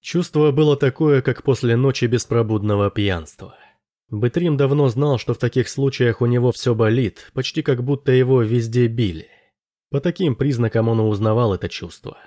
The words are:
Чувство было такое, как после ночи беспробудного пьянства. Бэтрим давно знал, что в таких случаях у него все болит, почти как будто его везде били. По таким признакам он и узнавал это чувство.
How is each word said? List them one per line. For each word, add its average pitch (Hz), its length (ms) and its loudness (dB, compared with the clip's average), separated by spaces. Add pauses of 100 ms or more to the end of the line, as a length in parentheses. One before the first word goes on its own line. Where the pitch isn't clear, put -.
Чувство 156 500 0
было 147 260 2
такое, 139 460 2
как - 220 -4
после 117 320 2
ночи 123 300 0
беспробудного 107 840 0
пьянства. 95 680 -6 (540)
Бэтрим 139 460 -2
давно 143 320 2
знал, 131 300 0
что - 160 -4
в - 40 -14
таких 123 300 -2
случаях 131 520 -2
у 120 60 2
него 120 240 2
все 120 240 -2
болит, 110 580 -2
почти 139 300 -6
как 123 220 -2
будто 135 260 -2
его 127 320 4
везде 117 460 0
били. 107 400 -4 (640)
По 139 100 -2
таким 170 340 -2
признакам 117 540 0
он 113 100 2
и 110 60 2
узнавал 107 500 0
это 98 140 -6
чувство. - 580 -14